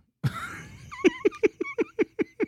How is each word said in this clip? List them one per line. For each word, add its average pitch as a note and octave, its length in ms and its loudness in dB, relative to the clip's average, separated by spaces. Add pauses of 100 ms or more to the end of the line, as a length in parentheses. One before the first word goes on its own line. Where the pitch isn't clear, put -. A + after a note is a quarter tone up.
(240)
<laughs> - 60 4 (2250)